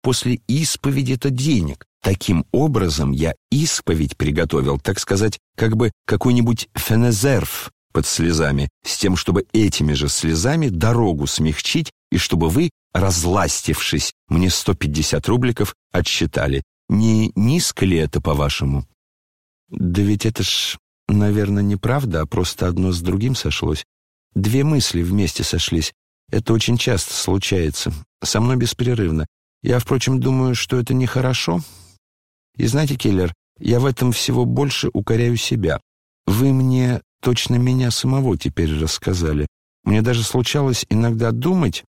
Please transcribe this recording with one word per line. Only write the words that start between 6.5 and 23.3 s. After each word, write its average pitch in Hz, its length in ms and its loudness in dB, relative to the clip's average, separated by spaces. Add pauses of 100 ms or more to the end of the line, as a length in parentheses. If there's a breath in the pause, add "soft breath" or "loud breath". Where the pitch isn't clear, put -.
фенезерв 117 960 0 (220)
под 78 140 0
слезами, 78 640 0 (160)
с - 120 -6
тем, 92 200 0
чтобы 95 360 0
этими 95 400 2
же 71 160 -2
слезами 113 600 0
дорогу 92 580 0
смягчить, - 680 -2 (180)
и - 80 0
чтобы 82 300 0
вы, 143 220 0 (220)
разластившись, 87 1200 -2 (160)
мне 87 220 2
сто - 240 0
пятьдесят 73 540 -2
рубликов 120 460 0 (180)
отсчитали. 71 680 -2 (260)
Не 110 480 2
низко 123 500 2
ли 90 100 2
это, 78 240 0
по-вашему? 71 640 -2 (840)
Да 90 340 -2
ведь 104 240 0
это 110 160 -2
ж, - 360 -4 (300)
наверное, 104 540 2
неправда, 101 600 0
а 76 40 -4
просто - 400 -2
одно 92 240 0
с 87 100 -2
другим 101 360 -2